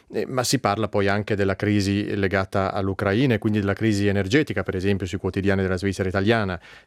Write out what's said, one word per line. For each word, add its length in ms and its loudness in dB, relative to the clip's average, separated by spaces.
Eh, 140 -4
ma 180 -4
si 160 0
parla 280 0
poi 200 2
anche 280 0
della 200 0
crisi 600 0
legata 580 0
all'Ucraina 600 0
e 20 -2
quindi 220 0
della 140 0
crisi 340 2
energetica, 560 0
per 120 -4
esempio, 300 0
sui 140 -6
quotidiani 420 0
della 160 0
Svizzera 320 -2
italiana, 500 0